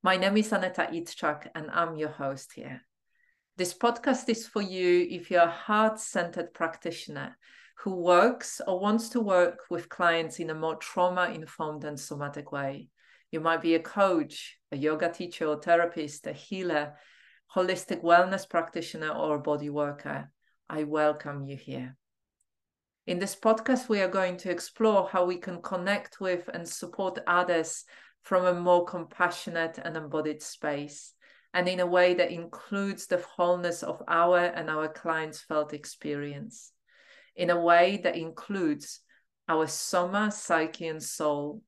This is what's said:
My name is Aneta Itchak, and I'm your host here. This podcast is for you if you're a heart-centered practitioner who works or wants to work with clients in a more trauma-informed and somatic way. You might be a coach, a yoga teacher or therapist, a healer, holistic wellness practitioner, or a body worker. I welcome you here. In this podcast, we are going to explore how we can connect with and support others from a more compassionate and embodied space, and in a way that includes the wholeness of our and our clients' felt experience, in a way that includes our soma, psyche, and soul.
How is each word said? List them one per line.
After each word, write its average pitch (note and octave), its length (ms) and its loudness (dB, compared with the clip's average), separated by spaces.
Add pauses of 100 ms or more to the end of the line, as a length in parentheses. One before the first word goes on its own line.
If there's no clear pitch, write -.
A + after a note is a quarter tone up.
My F#3 160 4
name G3 180 2
is G#3+ 160 2
Aneta F#3 400 0
Itchak, E3 600 -4
and D#3 160 -10
I'm E3 260 -2
your D3+ 140 -4
host C#3 460 -8
here. B3 260 -14 (720)
This F3+ 220 -4
podcast A#3+ 520 0
is A3 180 -2
for G#3 160 -4
you F3+ 480 4
if F3 180 -12
you're F3 140 6
a E3 40 6
heart-centered F#3+ 1080 -2
practitioner E3 800 -8 (460)
who F#3+ 100 -4
works F3+ 720 4
or F#3 140 0
wants G#3+ 300 2
to A#3+ 100 0
work F3+ 400 4 (100)
with E3+ 200 -6
clients E3 500 0
in D#3+ 100 -6
a D#3 60 -4
more D#3+ 220 -4
trauma-informed E3 1040 -2
and D3 160 -8
somatic C#3+ 520 -10
way. C#3 380 -6 (400)
You D#3+ 120 -4
might E3 200 2
be E3 140 4
a E3 40 4
coach, E3+ 760 0 (140)
a D3 40 -8
yoga D#3 360 0
teacher F3 340 -8
or D3+ 160 -2
therapist, E3+ 640 0
a D3 80 -6
healer, D3+ 640 -4 (600)
holistic F#3 460 -2
wellness F3+ 480 4
practitioner, E3 600 -4
or D3+ 260 0
a D3 40 -2
body D3 300 -2
worker. C#3+ 640 -6 (360)
I D#3 180 -4
welcome D3 600 0
you C#3 120 -12
here. C3 380 -10 (1120)
In F3+ 120 -2
this G3 180 -6
podcast, A3+ 500 2
we G#3 140 2
are F#3 80 2
going F#3 260 0
to F3+ 160 -6
explore G3 560 2
how F3+ 160 2
we F3+ 140 0
can F3 240 -10
connect F#3+ 580 -4
with F3+ 340 -2
and E3+ 140 -8
support F3+ 580 -6
others F3 600 2 (360)
from F3+ 240 2
a F3+ 80 6
more F3 300 6
compassionate F3 1000 -4
and D#3+ 140 -8
embodied D3+ 460 -4
space, D3 720 -8 (400)
and F3+ 160 2
in F#3 100 -2
a F3+ 80 2
way F3+ 280 6
that F3 160 2
includes G3 760 -6
the F3 160 0 (140)
wholeness F3 440 0
of - 280 -8
our F3 300 6
and E3+ 300 -2
our D#3 200 -2
clients' D#3 500 -6
felt D3+ 320 -4
experience, D3 1040 -10 (600)
in F3 160 -2
a E3+ 80 4
way F3 460 6
that E3+ 140 0
includes D#3+ 840 -4 (480)
our D#3 200 2
soma, F#3+ 600 0
psyche, E3 580 -2
and D#3 140 -6
soul. D3 680 -4